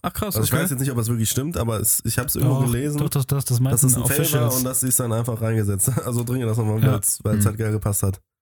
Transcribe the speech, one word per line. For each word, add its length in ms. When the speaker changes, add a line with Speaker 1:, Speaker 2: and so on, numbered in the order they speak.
Speaker 1:
Ach, 100
krass, 240
Speaker 2:
Also 100
ich 60
Speaker 1:
okay. 100
Speaker 2:
weiß 80
jetzt 100
nicht, 100
ob 80
es 100
wirklich 220
stimmt, 260
aber 240
es, 240
ich 140
hab's 160
irgendwo 260
Speaker 3:
Doch, 60
Speaker 2:
gelesen, 320
Speaker 3:
doch, 100
doch, 160
doch, 200
das 160
meinten 140
Speaker 2:
dass 100
es 120
ein 80
Fail 140
war 60
Speaker 3:
Officials. 320
Speaker 2:
und 80
dass 160
sie's 160
dann 160
einfach 280
reingesetzt 480
<laughs> 80
haben. 100
Also 180
drin 160
gelassen 260
haben, 160
Speaker 3:
Ja. 120
Speaker 2:
weil's, 280
weil's 220
Speaker 1:
Hm. 20
Speaker 2:
halt 120
geil 140
gepasst 300
hat. 180